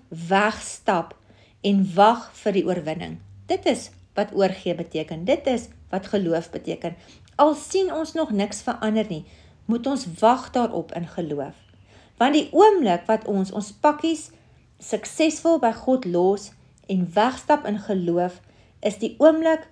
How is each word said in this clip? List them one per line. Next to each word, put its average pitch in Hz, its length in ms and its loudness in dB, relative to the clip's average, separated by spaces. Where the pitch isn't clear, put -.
wegstap 190 1080 -2
en 196 160 4
wag 214 360 4
vir 208 100 0
die - 140 2
oorwinning. 160 520 -6
Dit 359 160 -2
is 254 240 -2
wat 208 180 -2
oorgee 185 400 0
beteken. 160 500 -8
Dit 269 220 0
is 247 220 -2
wat 196 160 -6
geloof 165 440 -2
beteken. 165 460 -8
Al 302 180 6
sien 370 380 -2
ons 311 240 -6
nog 311 160 -2
niks 202 320 -2
verander 220 440 -2
nie, 156 160 -8
moet 240 200 -2
ons 269 200 -2
wag 240 340 4
daarop 233 420 -4
in 170 100 -8
geloof. 147 480 -8
Want 285 220 4
die - 140 -2
oomblik 320 580 6
wat 220 180 0
ons 196 240 -2
ons 208 200 -8
pakkies 302 480 0
suksesvol - 800 0
by 226 160 2
God 254 320 0
los 180 420 0
en 185 240 0
wegstap 262 560 2
in 208 140 -4
geloof, 180 560 -2
is 196 220 -4
die 220 160 -4
oomblik 320 540 4